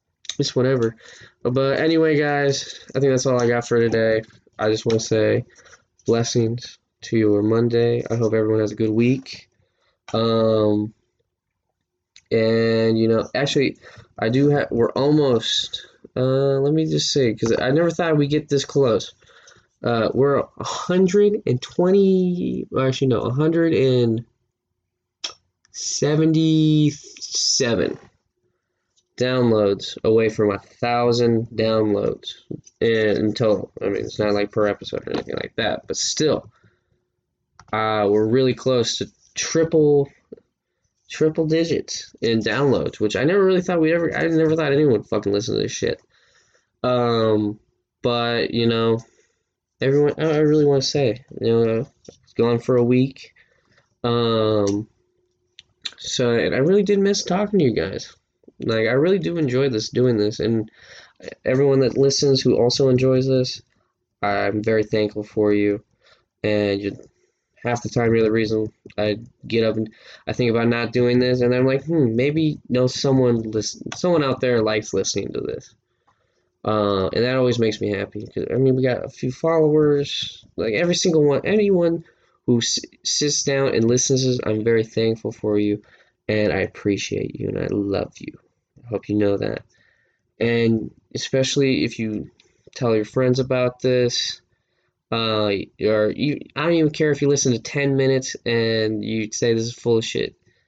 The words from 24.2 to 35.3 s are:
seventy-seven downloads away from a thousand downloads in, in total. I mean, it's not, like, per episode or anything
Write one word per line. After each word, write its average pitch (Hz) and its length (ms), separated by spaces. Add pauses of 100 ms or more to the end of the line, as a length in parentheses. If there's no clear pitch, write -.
seventy-seven 151 2250 (1200)
downloads 113 840
away 113 280
from 107 220
a 98 60
thousand 120 920
downloads 110 880 (440)
in, 110 380
in 107 160
total. 104 360 (100)
I 104 100
mean, 107 140
it's 107 140
not, 107 140
like, 101 200
per 104 140
episode - 400
or - 60
anything - 220